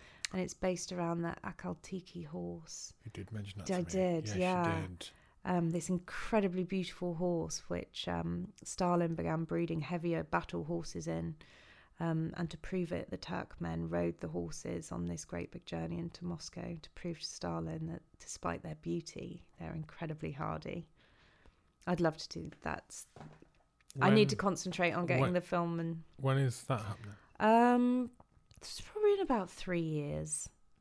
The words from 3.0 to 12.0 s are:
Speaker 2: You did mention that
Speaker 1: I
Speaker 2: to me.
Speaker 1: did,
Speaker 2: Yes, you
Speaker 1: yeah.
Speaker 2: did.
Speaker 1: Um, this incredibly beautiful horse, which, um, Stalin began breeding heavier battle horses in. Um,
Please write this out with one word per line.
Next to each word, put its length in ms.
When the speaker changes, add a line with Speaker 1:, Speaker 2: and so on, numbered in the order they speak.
Speaker 2:
You 80
did 200
mention 320
that 60
Speaker 1:
I 40
Speaker 2:
to 40
me. 120
Speaker 1:
did, 360
Speaker 2:
Yes, 100
you 60
Speaker 1:
yeah. 380
Speaker 2:
did. 280
Speaker 1:
Um, 260
this 180
incredibly 760
beautiful 500
horse, 540
which, 400
um, 400
Stalin 520
began 300
breeding 360
heavier 440
battle 400
horses 420
in. 280
Um, 380